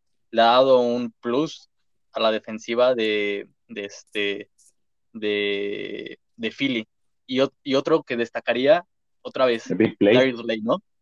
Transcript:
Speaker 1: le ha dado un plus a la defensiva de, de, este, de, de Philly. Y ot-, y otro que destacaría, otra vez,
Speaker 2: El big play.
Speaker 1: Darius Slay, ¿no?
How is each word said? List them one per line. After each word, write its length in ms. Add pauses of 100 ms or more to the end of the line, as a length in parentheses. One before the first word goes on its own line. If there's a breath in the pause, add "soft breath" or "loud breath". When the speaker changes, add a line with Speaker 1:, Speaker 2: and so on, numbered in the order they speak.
(300)
Speaker 1:
le 100
ha 60
dado 340
un 400
plus 480 (440)
a 80
la 120
defensiva 640
de, 540 (200)
de, 160
este, 640 (640)
de, 1040 (180)
de 140
Philly. 380 (380)
Y 140
ot-, 120 (100)
y 120
otro 300
que 120
destacaría, 680 (340)
otra 240
vez, 260
Speaker 2:
El 60
big 220
play. 180
Speaker 1:
Darius 240
Slay, 220
¿no? 200 (200)